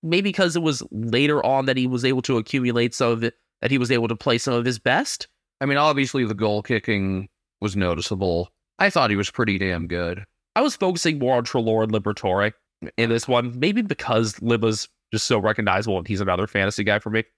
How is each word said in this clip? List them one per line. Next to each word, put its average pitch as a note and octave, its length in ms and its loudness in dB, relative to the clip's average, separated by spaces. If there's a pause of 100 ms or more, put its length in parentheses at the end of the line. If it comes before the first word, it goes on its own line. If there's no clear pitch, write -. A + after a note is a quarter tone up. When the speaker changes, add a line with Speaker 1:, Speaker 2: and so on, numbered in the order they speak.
Speaker 1:
Maybe F3+ 320 0
'cause F3 220 0
it E3+ 80 0
was D3+ 180 0 (100)
later B2 540 0
on C3+ 220 2
that C3 100 0
he B2+ 80 0
was B2+ 180 -2
able B2+ 200 2
to B2+ 140 0
accumulate A#2+ 580 0
some A#2 160 2
of A2+ 120 -2
it, A2+ 120 -2 (260)
that - 80 0
he C3+ 80 2
was B2 140 0
able A#2 160 2
to A2+ 80 -2
play A#2 240 0
some B2+ 160 -2
of A#2+ 100 0
his B2 140 -2
best. E3 480 -2 (340)
Speaker 2:
I C3+ 60 -2
mean, C#3 100 0
obviously C#3 480 2
the G#2+ 80 -2
goal G#2 300 0
kicking G2 680 -2 (320)
was G#2 140 -2
noticeable. F2+ 760 0 (280)
I G3+ 100 4
thought C3 220 2
he G#2 40 2
was G2 140 0
pretty G#2 300 0
damn F2 280 -2
good. F2 380 -6 (300)
Speaker 1:
I A3 60 2
was C#4+ 140 0
focusing E3+ 440 -2
more B2+ 180 2
on A#2+ 80 0
Treloar A2 380 0
and A2 80 0
Liberatore G#2 600 0 (460)
in A#2 120 2
this A#2 180 0
one, A#2+ 300 0
maybe G3 240 0
because A#2 540 0
Libba's A2 520 0 (240)
just A2 140 -2
so A#2 140 2
recognizable G#2 580 0
and E2+ 100 -6
he's G2+ 140 -2
another F#2+ 260 0
fantasy G2+ 360 0
guy G#2 160 2
for G#2+ 100 -10
me. A2 140 0 (140)